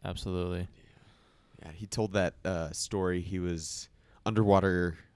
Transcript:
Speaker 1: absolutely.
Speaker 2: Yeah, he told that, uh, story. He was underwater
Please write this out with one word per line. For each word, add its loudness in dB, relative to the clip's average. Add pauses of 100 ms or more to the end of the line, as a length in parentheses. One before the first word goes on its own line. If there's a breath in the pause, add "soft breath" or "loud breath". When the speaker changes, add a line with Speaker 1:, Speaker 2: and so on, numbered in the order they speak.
Speaker 1:
absolutely. -4 (920 soft breath)
Speaker 2:
Yeah, -16
he -12
told -2
that, 2 (100)
uh, -2
story. -2
He -4
was -4 (380 soft breath)
underwater 4 (180)